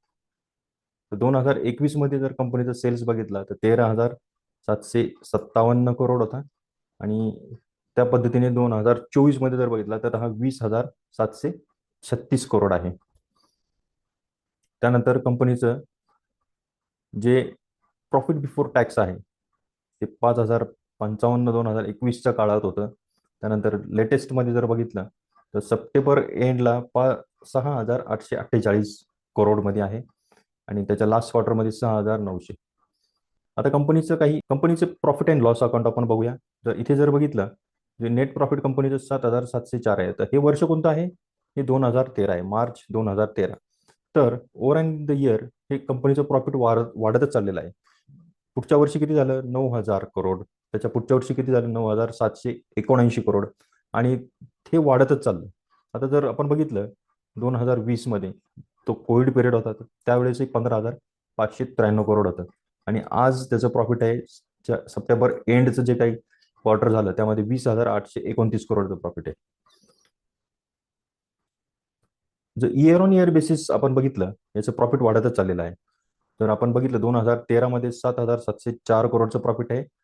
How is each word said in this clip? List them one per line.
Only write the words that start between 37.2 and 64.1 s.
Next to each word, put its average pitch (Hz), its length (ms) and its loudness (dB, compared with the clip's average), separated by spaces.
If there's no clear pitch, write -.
जे 113 80 -2
नेट 123 260 0
प्रॉफिट 139 260 0
कंपनीचं 135 380 -2
सात 135 260 -4
हजार 120 200 0
सातशे 120 340 -8
चार 107 200 0
आहे, 92 140 -2
तर - 120 -4
हे - 140 0
वर्ष 147 260 2
कोणतं 160 240 0
आहे? 160 180 0
हे 139 60 -2
दोन 131 220 0
हजार 127 320 0
तेरा 101 160 0
आहे, 87 100 -4
मार्च 110 480 -4
दोन 110 180 -2
हजार 101 180 0
तेरा. 95 180 -2
तर 123 180 4
over 147 180 2
and 156 300 -4
the 139 160 0
year 110 180 0
हे - 340 -10
कंपनीचं 139 440 0
प्रॉफिट 139 340 -2
वाढ-, 117 400 2
वाढतच 110 320 2
चाललेलं 101 320 -2
आहे. 82 100 -12
पुढच्या 147 240 2
वर्षी 147 200 4
किती 151 160 0
झालं? 131 300 2
नऊ 127 300 -2
हजार 104 300 -2
करोड. 95 380 -4
त्याच्या - 480 -8
पुढच्या 127 260 2
वर्षी 131 180 -2
किती 127 180 -2
झालं? 120 200 0
नऊ 113 160 -2
हजार 110 220 0
सातशे 117 500 -4
एकोणऐंशी 120 460 2
करोड. 101 240 0
आणि 123 220 0
हे - 360 -4
वाढतच 135 460 4
चाललं. 92 220 -2
आता 120 120 -4
जर 139 220 0
आपण 139 200 -2
बघितलं, 147 400 -2
दोन 123 200 -2
हजार 123 220 0
वीस 117 300 -4
मध्ये 98 240 -4
तो 117 60 0
कोविड 123 400 2
पिरियड 123 220 4
होता, 113 180 -2
तर 120 120 -16
त्यावेळेस 123 340 0
एक 131 120 -4
पंधरा 117 240 -2
हजार 110 180 -4
पाचशे 110 280 -4
त्र्याण्णव 110 380 2
करोड 104 240 2
होतं 87 180 -6
आणि 110 140 -2
आज 127 400 0
त्याचं 120 180 2
प्रॉफिट 117 340 0
आहे, 117 180 0